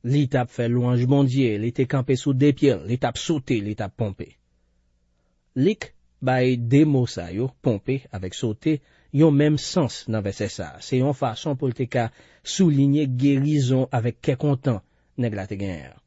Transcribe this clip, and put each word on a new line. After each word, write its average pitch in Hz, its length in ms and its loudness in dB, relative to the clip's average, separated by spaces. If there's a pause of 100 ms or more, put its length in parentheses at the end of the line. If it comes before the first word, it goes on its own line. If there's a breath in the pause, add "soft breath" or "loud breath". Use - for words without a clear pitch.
li 139 240 2
t 131 120 0
ap 123 120 -4
fè 120 200 -2
lwanj 123 380 2
Bondye. 131 500 2
Li 120 160 -2
te 131 140 0
kanpe 131 300 0
sou 139 140 0
de 139 220 4
pyè 135 200 4
l, 82 140 -10
li 123 100 -2
t 120 100 0
ap - 100 -8
sote, 135 440 -2
li 104 120 -6
t 104 100 -8
ap 98 120 -12
ponpe. 104 320 -6 (1300)
Lik 185 320 0 (300)
bay 127 360 2
de 123 280 4
mo 135 220 2
sa 85 240 -10
yo: 117 200 -4 (100)
"Ponpe 127 400 -2 (100)
avèk 92 260 -10
sote." 123 420 -2 (300 soft breath)
Yon 151 240 6
menm 147 240 4
sans - 480 -2
nan 110 160 -2
vèsè 101 320 -4
sa 87 140 -10 (100)
a - 80 -20
se 127 140 0
yon 135 180 0
fason 135 400 -4
pou 135 120 -2
l 120 40 -4
te 127 160 -4
ka 120 220 -2 (340 soft breath)
soulinye 143 640 2 (100)
gerizon 135 720 2
avèk 120 320 -4
kè 139 160 0
kontan 131 460 -2 (340)
nèg 117 160 -2
la 95 160 -8
te 104 80 -8
genyen 85 380 -8
an. - 120 -20